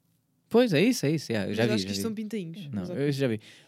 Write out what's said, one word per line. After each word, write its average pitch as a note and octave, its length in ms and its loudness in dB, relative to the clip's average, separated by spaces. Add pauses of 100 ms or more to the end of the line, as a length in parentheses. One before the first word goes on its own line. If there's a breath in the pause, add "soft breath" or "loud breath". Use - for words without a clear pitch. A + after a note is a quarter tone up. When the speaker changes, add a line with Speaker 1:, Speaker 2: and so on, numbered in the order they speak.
(480)
Speaker 1:
Pois, A#3 240 4
é C#3+ 80 4
isso, A#3 240 2
é C#3 60 2
isso. D3+ 220 -2
Yeah, G2+ 180 0
eu G2+ 40 -4
já G#2+ 100 0
Speaker 2:
Mas A#2+ 60 4
Speaker 1:
vi, G#2+ 40 2
Speaker 2:
acho G2+ 80 0
Speaker 1:
já F#2 40 -8
Speaker 2:
que G2+ 60 -6
isto G2 80 -4
Speaker 1:
vi. - 20 -4
Speaker 2:
são A3+ 120 -4
pintainhos, G3+ 520 -8
Speaker 1:
Não, A#2 140 -8
Speaker 2:
mas F2 100 -6
Speaker 1:
eu - 60 -8
Speaker 2:
ok. C#3+ 160 0
Speaker 1:
já C3+ 160 0
vi. A2 120 -2 (280 loud breath)